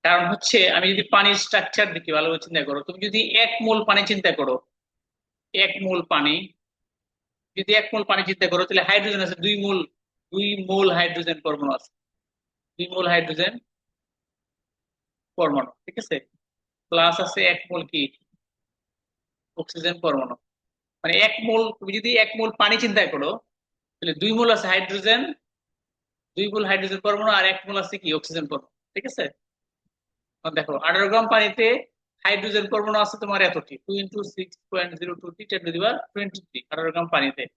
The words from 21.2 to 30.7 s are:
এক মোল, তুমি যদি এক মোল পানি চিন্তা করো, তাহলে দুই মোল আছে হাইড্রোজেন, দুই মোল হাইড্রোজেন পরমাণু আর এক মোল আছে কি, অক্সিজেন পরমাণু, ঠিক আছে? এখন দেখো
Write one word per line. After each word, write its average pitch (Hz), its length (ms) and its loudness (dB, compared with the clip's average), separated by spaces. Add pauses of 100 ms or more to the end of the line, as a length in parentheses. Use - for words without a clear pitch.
এক 214 80 0 (120)
মোল, 226 160 4 (160)
তুমি 196 200 -8
যদি 233 120 -2 (140)
এক 208 140 -2
মোল 220 120 -2 (100)
পানি 208 240 4
চিন্তা 202 180 2 (100)
করো, 147 180 -4 (680)
তাহলে 165 260 -4
দুই 220 160 0
মোল 233 160 4
আছে 196 180 -2
হাইড্রোজেন, 196 480 2 (1160)
দুই 202 160 -2
মোল 214 180 -2
হাইড্রোজেন 190 360 -2
পরমাণু 208 320 2
আর 185 140 2
এক 190 140 -4
মোল 196 160 -6
আছে - 200 -10
কি, 170 60 -6 (100)
অক্সিজেন 160 320 -8
পরমাণু, - 240 -10 (200)
ঠিক 202 160 -8
আছে? 190 140 -6 (1120)
এখন 160 200 -8
দেখো 151 160 -4 (140)